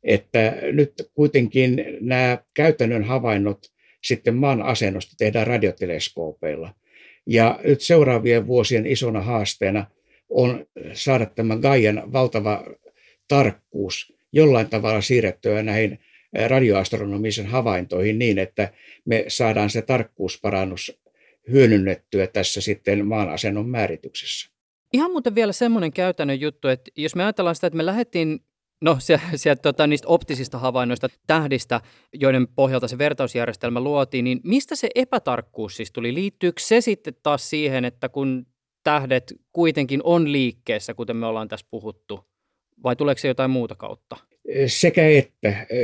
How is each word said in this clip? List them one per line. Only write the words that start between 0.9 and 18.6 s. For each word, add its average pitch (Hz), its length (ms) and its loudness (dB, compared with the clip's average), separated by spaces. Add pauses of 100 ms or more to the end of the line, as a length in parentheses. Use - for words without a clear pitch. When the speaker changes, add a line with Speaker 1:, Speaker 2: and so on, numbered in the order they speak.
Speaker 1:
kuitenkin 131 720 2 (160)
nämä 123 360 0 (160)
käytännön 123 500 2
havainnot 107 680 -2 (320)
sitten 127 320 0
maan 135 260 2
asennosta 101 560 -4
tehdään 107 300 0
radioteleskoopeilla. 85 1300 -4 (520)
Ja 113 380 4
nyt 143 180 4
seuraavien 120 680 4
vuosien 117 380 2
isona 117 360 -2
haasteena 101 640 -2 (440)
on 123 360 0 (280)
saada 127 320 0
tämä 113 300 -2
Gaian 123 580 2
valtava 110 520 -2 (600)
tarkkuus - 880 -2 (180)
jollain 139 360 6
tavalla 110 340 0
siirrettyä 107 640 0
näihin 107 360 -2 (480)
radioastronomisen 107 960 0
havaintoihin 104 760 -2
niin, 110 200 2
että 95 340 -4 (320)